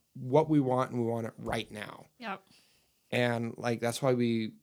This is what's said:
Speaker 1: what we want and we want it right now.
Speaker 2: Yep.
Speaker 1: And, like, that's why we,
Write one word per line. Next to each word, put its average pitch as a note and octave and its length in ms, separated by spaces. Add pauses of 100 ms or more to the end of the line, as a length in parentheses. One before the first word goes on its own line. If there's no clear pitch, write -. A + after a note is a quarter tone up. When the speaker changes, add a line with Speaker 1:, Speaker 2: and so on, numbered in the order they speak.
(140)
Speaker 1:
what C3+ 340
we D3+ 120
want B2+ 320
and B2 80
we A#2 60
want A2+ 200
it A2 120
right A2+ 320
now. - 360 (120)
Speaker 2:
Yep. A3+ 240 (680)
Speaker 1:
And, A#2+ 460
like, A#2 240
that's A#2 200
why C3 140
we, A#2 380 (100)